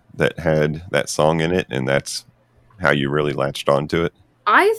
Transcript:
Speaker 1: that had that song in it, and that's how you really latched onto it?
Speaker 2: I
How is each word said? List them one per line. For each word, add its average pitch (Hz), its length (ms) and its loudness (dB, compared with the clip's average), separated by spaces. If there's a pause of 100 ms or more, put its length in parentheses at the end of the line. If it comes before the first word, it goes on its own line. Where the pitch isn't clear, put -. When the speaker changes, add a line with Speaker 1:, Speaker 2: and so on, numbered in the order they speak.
(120)
Speaker 1:
that - 260 -2
had 78 520 0
that - 180 0
song 80 320 2
in 82 100 0
it, 90 200 0
and 65 180 -2
that's - 380 -2 (540)
how 71 120 2
you 69 180 -2
really 73 220 0
latched 67 360 -4
onto 76 360 2
it? - 80 -4 (340)
Speaker 2:
I 320 320 4